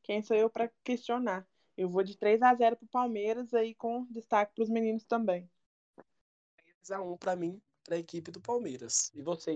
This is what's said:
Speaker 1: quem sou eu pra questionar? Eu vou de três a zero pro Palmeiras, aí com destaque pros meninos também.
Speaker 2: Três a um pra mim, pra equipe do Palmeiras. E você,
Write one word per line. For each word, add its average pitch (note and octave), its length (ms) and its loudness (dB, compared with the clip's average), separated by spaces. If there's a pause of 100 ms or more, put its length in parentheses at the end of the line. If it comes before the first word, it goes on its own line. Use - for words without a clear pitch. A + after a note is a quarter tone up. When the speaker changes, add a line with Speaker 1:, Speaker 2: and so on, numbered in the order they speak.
Speaker 1:
quem G#3+ 200 -2
sou G#3+ 160 2
eu A3 120 4
pra A3+ 200 -2 (120)
questionar? A#3 640 -2 (300)
Eu F#3 140 -2
vou F#3 140 2
de G3 140 -12
três G#3+ 240 4
a B3 140 8
zero A#3 220 4
pro A3+ 100 -16
Palmeiras, A#3 680 -2
aí A3+ 220 0
com A#3+ 340 -6
destaque A3 460 0
pros A3 140 0
meninos A3+ 340 0
também. F#3+ 460 -2 (1040)
Speaker 2:
Três - 360 -16
a F#3+ 100 -4
um F3+ 160 -6
pra F#3 180 0
mim, F3+ 260 -4 (220)
pra E3+ 140 -4
equipe E3 340 -10
do F#3 80 -16
Palmeiras. F3+ 760 -4
E C#3+ 80 -14
você, E3 340 -4